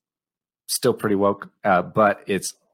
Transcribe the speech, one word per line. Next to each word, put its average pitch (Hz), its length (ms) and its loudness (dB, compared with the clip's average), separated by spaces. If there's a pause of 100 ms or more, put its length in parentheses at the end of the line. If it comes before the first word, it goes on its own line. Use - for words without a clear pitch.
(680)
still - 260 0
pretty 107 220 -2
woke, 98 340 0 (140)
uh, 92 180 4
but 101 460 0
it's 95 260 -4 (200)